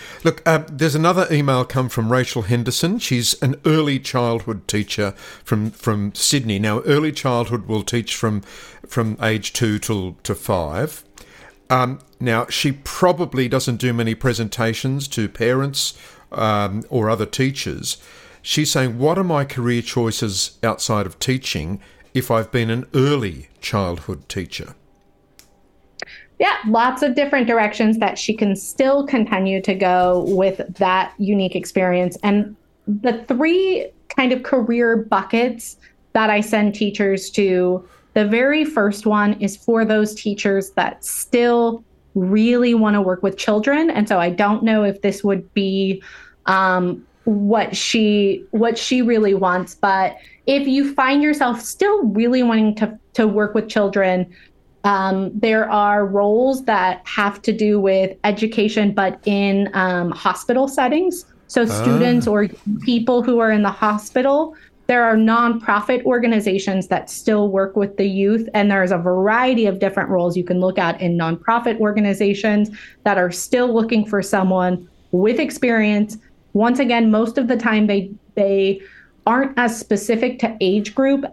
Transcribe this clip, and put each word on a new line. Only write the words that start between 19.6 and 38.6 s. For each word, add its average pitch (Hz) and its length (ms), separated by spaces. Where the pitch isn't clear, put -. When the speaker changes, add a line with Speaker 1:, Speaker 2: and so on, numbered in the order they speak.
Speaker 1:
choices 113 800
outside 107 440
of - 120
teaching 135 640
if 127 180
I've 113 220
been 117 160
an 120 240
early 131 560
childhood 90 640
teacher?" - 460
Speaker 2:
Yeah, - 180
lots 233 360
of 269 120
different 277 320
directions 220 520
that 202 200
she - 160
can 202 220
still 277 500
continue 190 560
to 196 120
go 180 540
with 190 320
that 185 380
unique 196 380
experience. 180 680
And 208 340
the 226 420
three 349 600
kind 254 240
of 254 100
career 233 540
buckets 226 800
that 220 180
I 208 100
send 214 340
teachers 196 560
to, 180 580
the 214 120
very 269 380